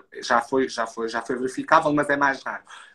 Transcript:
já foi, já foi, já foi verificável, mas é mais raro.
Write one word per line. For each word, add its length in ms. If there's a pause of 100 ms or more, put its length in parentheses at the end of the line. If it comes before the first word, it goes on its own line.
(220)
já 180
foi, 280
já 180
foi, 220
já 120
foi 160
verificável, 560
mas 180
é 60
mais 260
raro. 200 (320)